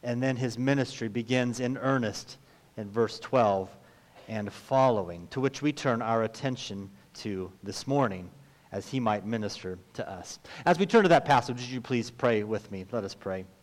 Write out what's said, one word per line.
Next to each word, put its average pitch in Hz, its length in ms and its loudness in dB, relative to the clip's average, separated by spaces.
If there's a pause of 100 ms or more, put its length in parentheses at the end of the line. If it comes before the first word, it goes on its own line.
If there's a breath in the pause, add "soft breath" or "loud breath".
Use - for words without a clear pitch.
And 123 200 -2
then 131 140 2
his 120 220 -2
ministry 131 500 0
begins 120 520 0
in 127 180 -2
earnest 127 600 -2 (380 soft breath)
in 107 140 -8
verse 110 300 0
twelve 101 500 2 (600 loud breath)
and 104 240 -6
following, 104 720 0
to - 140 -6
which 135 200 -2
we 147 120 0
turn 123 280 0
our 113 220 2
attention 107 640 -6 (240 loud breath)
to 92 380 -8 (100)
this - 240 -10
morning, 107 440 0 (420 soft breath)
as 101 160 -6
he 135 100 -4
might 107 280 0
minister 104 520 -6 (140)
to - 180 -8
us. 90 300 -14 (260 loud breath)
As 175 140 4
we 196 60 4
turn 226 180 8
to 185 60 6
that 160 160 8
passage, 127 320 4
would 123 80 -8
you 127 160 -8
please 117 280 0
pray 113 340 2
with 107 280 -4
me? 95 220 -8
Let 113 100 -2
us 98 100 -8
pray. 95 300 -8 (200)